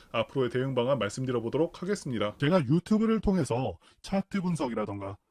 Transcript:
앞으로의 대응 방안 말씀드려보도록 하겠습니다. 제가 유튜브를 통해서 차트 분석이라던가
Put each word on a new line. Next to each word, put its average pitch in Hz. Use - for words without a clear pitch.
앞으로의 123
대응 127
방안 123
말씀드려보도록 123
하겠습니다. 127
제가 151
유튜브를 214
통해서 131
차트 196
분석이라던가 107